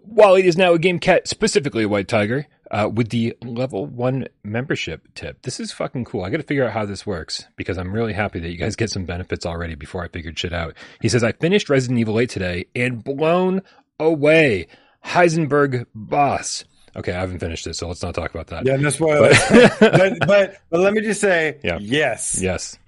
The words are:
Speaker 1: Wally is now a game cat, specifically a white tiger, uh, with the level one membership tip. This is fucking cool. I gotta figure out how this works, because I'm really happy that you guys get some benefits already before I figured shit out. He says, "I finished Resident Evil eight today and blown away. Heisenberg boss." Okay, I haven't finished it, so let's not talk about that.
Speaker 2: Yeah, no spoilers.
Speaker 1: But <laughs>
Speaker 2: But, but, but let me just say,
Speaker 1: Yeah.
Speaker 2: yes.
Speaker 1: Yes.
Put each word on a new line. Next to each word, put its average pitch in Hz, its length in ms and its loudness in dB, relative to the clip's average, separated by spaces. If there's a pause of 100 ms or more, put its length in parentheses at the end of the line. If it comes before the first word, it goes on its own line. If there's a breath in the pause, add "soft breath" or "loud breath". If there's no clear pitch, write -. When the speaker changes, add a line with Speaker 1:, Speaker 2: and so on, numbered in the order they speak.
Speaker 1:
Wally 202 420 6
is 170 120 4
now 180 160 4
a 170 60 4
game 175 200 2
cat, - 280 2
specifically - 560 -2
a 104 60 0
white 101 180 0
tiger, 113 400 -2 (240)
uh, 107 220 -2
with 113 160 -2
the 117 320 -2
level 120 440 -6
one 123 420 -4 (160)
membership 113 720 -6
tip. - 260 -14
This - 180 -10
is 220 120 -12
fucking 143 340 -8
cool. - 180 -6
I 92 60 -8
gotta 147 140 -4
figure 135 220 -2
out 107 80 -4
how 107 120 -4
this 101 200 -10
works, - 400 -8 (100)
because 90 220 -6
I'm 90 140 -6
really 110 220 -4
happy 98 260 -4
that 85 120 -8
you 87 60 -12
guys 101 180 -4
get 107 160 -2
some 95 140 -8
benefits 87 400 -8
already 85 300 -8
before 76 280 -10
I - 40 -8
figured 80 300 -12
shit 85 160 -6
out. 85 220 -8 (260 loud breath)
He 113 80 0
says, 113 140 2
"I 110 80 0
finished 190 380 0
Resident 127 300 2
Evil 110 200 0
eight 127 100 0
today 90 360 -6 (100)
and 123 280 -4
blown 175 580 0 (380 soft breath)
away. 151 680 2 (380 soft breath)
Heisenberg 147 800 2 (100)
boss." 113 680 -2 (300 soft breath)
Okay, 95 180 -6
I 90 60 -6
haven't 92 200 -6
finished 82 280 -8
it, 82 80 -8
so 85 120 -8
let's 85 160 -12
not 87 120 -6
talk 80 180 -6
about 82 140 -10
that. 85 180 -8
Speaker 2:
Yeah, 131 120 2
no 147 120 0
spoilers. 147 480 4 (120)
Speaker 1:
But 240 280 8
<laughs> - 20 -14
Speaker 2:
But, 190 480 4
but, 196 300 4 (120)
but 165 100 0
let 196 140 2
me 220 80 0
just 208 180 -2
say, 165 440 0
Speaker 1:
Yeah. 85 180 -2
Speaker 2:
yes. 120 600 -2
Speaker 1:
Yes. 92 360 -4 (100)